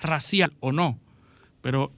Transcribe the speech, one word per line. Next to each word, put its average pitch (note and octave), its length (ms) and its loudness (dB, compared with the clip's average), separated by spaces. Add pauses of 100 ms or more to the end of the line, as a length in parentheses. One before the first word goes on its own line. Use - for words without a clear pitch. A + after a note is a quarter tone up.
racial D#3+ 580 0
o C3 120 -2
no. D3+ 280 0 (600)
Pero C3+ 360 -2